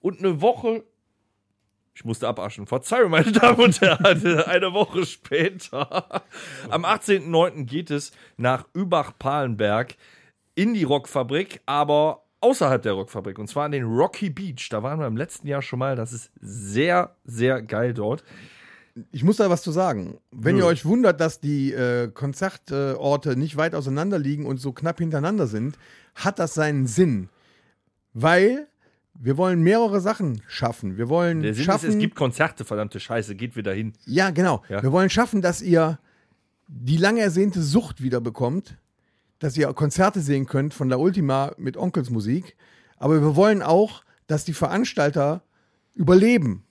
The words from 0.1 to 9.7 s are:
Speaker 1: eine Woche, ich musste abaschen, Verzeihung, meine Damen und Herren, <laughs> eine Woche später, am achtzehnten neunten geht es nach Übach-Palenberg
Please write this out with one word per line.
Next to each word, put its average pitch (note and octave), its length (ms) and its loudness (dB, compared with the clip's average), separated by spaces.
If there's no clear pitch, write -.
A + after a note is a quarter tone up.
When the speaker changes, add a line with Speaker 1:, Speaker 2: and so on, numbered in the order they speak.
Speaker 1:
eine F3+ 200 0
Woche, A3+ 440 0
ich - 100 -20
musste A2+ 240 -4
abaschen, G#2 380 -8
Verzeihung, G3+ 440 0
meine E3 220 4
Damen A#3 280 6
und A#3 200 6
Herren, F3 460 4
<laughs> D#3+ 80 2
eine F3+ 260 0
Woche F#3 340 0
später, - 1160 -4
am E3 140 -2
achtzehnten G3 460 0
neunten E3 360 2
geht D3+ 240 -8
es D3 220 -6
nach B2+ 380 0
Übach-Palenberg C3 1200 -2